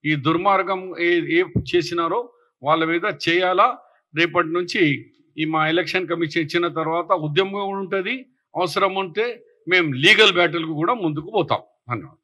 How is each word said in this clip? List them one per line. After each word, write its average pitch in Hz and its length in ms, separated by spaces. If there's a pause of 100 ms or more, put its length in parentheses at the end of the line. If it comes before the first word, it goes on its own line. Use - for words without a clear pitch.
ఈ 151 100
దుర్మార్గం 185 840
ఏ, 170 120 (280)
ఏ 185 60 (320)
చేసినారో 170 560 (300)
వాళ్ళ 156 220
మీద 170 220 (220)
చేయాలా. 185 500 (360)
రేపటి 170 340
నుంచి 180 340 (560)
ఈ 160 60
మా 156 240
ఎలక్షన్ 165 400
కమిషన్ 165 340
ఇచ్చిన 170 260
తర్వాత 160 440
ఉద్యమం 170 380
కూడా 196 300
ఉంటది, 196 460 (300)
అవసరం 185 380
ఉంటే 196 500 (240)
మేము 175 240
లీగల్ 196 400
బ్యాటిల్కు 165 400
కూడా 170 220
ముందుకు 160 360
పోతాం. 175 280 (320)
ధన్యవాదాలు. 101 340